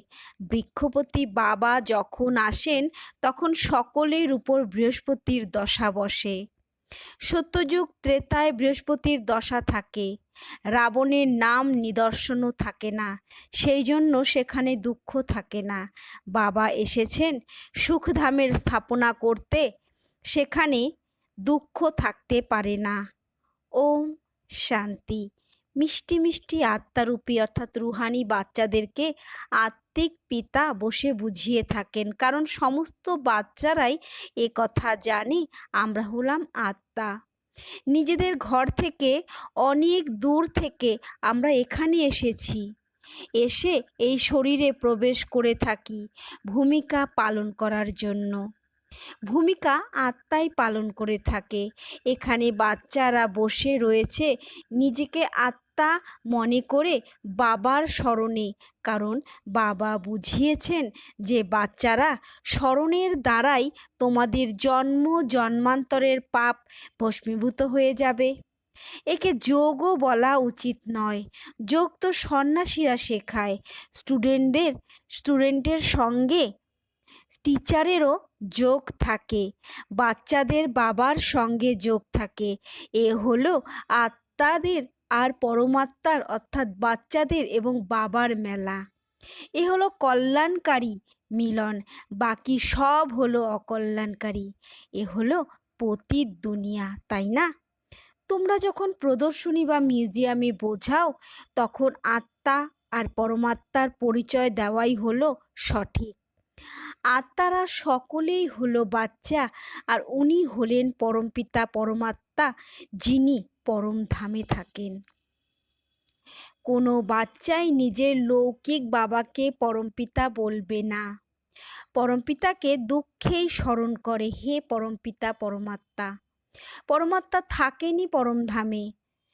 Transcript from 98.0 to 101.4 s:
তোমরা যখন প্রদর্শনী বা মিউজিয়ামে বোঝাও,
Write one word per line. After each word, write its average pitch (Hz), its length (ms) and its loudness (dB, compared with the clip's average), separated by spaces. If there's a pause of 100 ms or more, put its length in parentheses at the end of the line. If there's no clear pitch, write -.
তোমরা 381 320 2
যখন 392 340 -2
প্রদর্শনী 302 720 0
বা 294 140 2
মিউজিয়ামে 240 720 0
বোঝাও, 233 640 0 (420)